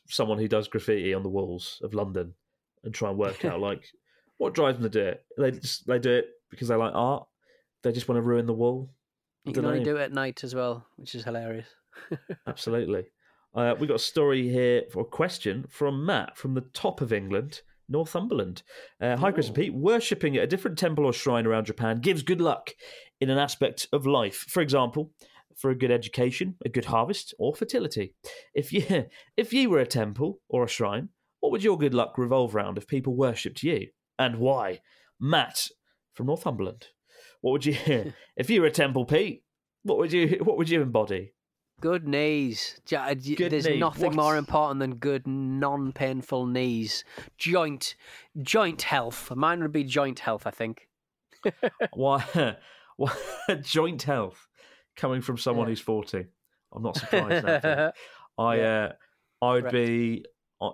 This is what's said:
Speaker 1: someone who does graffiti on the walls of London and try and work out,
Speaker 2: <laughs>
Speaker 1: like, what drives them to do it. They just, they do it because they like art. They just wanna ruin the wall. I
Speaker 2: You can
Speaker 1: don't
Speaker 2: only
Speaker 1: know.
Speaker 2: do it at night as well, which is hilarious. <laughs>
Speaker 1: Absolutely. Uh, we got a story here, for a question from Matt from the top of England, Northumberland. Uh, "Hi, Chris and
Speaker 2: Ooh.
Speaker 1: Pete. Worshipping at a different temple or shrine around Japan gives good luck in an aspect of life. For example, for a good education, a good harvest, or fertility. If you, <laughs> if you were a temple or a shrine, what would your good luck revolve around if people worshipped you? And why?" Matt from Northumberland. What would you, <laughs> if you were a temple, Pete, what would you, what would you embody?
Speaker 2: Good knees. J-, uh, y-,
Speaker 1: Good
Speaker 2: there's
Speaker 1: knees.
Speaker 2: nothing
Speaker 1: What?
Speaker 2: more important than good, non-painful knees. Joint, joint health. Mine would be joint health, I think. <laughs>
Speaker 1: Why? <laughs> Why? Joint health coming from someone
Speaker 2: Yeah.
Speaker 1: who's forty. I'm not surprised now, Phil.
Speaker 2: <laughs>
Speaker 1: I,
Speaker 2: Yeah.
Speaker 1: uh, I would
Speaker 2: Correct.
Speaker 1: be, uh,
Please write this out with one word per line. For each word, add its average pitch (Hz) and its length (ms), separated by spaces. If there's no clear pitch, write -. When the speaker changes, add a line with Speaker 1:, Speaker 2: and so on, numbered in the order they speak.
Speaker 1:
someone 107 300
who 110 100
does 107 180
graffiti 98 460
on 95 100
the 98 60
walls 92 540
of 104 100
London 92 400
and 110 100
try 107 160
and 98 80
work 101 280
out, 87 140
Speaker 2:
<laughs> - 20
Speaker 1:
like, 101 240
what - 180
drives 135 240
them 117 120
to 110 80
do 98 60
it. - 180
They 131 140
just, - 360
they 123 120
do 127 120
it 120 140
because - 180
they 117 80
like 113 200
art. 131 300
They 123 100
just 120 160
wanna 120 120
ruin 117 260
the 117 60
wall. 127 360
I 143 40
Speaker 2:
You 131 40
can - 100
Speaker 1:
don't 147 100
Speaker 2:
only - 120
Speaker 1:
know. 147 80
Speaker 2:
do 147 40
it 143 80
at 131 60
night 135 320
as 123 120
well, 120 300
which - 180
is 120 80
hilarious. 113 440
<laughs> - 360
Speaker 1:
Absolutely. 104 580
Uh, 120 240
we 147 80
got 147 80
a - 40
story 135 500
here, 123 420
for 92 100
a 113 40
question 135 640
from 139 360
Matt 165 320
from 135 180
the 127 60
top - 400
of 113 120
England, 101 480
Northumberland. 156 760
Uh, 123 180
"Hi, 190 140
Chris 147 180
and 104 80
Speaker 2:
Ooh. 151 40
Speaker 1:
Pete. 202 120
Worshipping 175 640
at 92 60
a 120 40
different 170 320
temple 156 260
or 123 80
shrine 120 320
around 110 200
Japan 113 340
gives 156 240
good 170 180
luck - 300
in 131 80
an 135 80
aspect - 560
of 139 140
life. 120 420
For 180 120
example, 139 500
for - 140
a 131 60
good 127 160
education, 127 640
a 123 40
good 117 160
harvest, 117 520
or 131 180
fertility. 185 600
If 143 180
you, 175 320
<laughs> - 160
if 226 160
you 262 160
were 165 100
a 123 60
temple 120 540
or 123 140
a 117 60
shrine, 104 400
what - 100
would 202 120
your 202 140
good 143 160
luck 120 240
revolve 123 380
around 98 220
if - 100
people 131 280
worshipped 123 460
you? 139 280
And 123 200
why?" 117 420
Matt 139 480
from 127 140
Northumberland. 117 600
What 127 100
would 135 140
you, 147 100
<laughs> - 640
if 123 120
you 214 120
were 160 60
a 147 40
temple, 135 340
Pete, 175 380
what 202 160
would 160 140
you, 170 300
what 202 140
would 160 120
you 165 120
embody? 107 520
Speaker 2:
Good 165 260
knees. 143 800
J-, 156 100
uh, 135 120
y-, 139 280
Speaker 1:
Good 175 160
Speaker 2:
there's 151 140
Speaker 1:
knees. 156 140
Speaker 2:
nothing 160 320
Speaker 1:
What? 151 40
Speaker 2:
more 151 220
important 151 420
than 131 160
good, 135 320
non-painful 135 1160
knees. 123 580
Joint, 160 580
joint 175 420
health. 120 520
Mine 165 260
would 151 120
be 151 100
joint 135 360
health, 110 280
I 101 40
think. - 360
<laughs> - 500
Speaker 1:
Why? 170 600
<laughs> - 200
Why? 135 140
Joint 160 420
health 117 440
coming 131 260
from 127 160
someone 117 300
Speaker 2:
Yeah. 113 40
Speaker 1:
who's 110 100
forty. 104 440
I'm 110 120
not 107 140
surprised 175 480
now, 160 140
Phil. 156 320
Speaker 2:
<laughs> - 0
Speaker 1:
I, 117 180
Speaker 2:
Yeah. 110 340
Speaker 1:
uh, 120 40
I 123 80
would 123 100
Speaker 2:
Correct. 123 100
Speaker 1:
be, 117 520
uh, 101 120